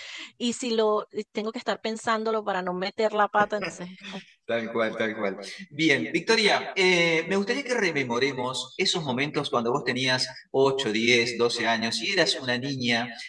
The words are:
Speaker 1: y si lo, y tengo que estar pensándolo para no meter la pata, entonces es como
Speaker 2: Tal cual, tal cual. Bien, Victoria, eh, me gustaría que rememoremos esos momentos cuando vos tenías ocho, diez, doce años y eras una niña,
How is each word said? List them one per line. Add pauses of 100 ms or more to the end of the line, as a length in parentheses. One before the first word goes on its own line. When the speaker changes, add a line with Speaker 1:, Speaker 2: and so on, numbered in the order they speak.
(380)
Speaker 1:
y
si
lo,
y
tengo
que
estar
pensándolo
para
no
meter
la
pata,
entonces
es
como (220)
Speaker 2:
Tal
cual,
tal
cual. (320)
Bien,
Victoria,
eh,
me
gustaría
que
rememoremos
esos
momentos
cuando
vos
tenías (240)
ocho,
diez,
doce
años
y
eras
una
niña, (140)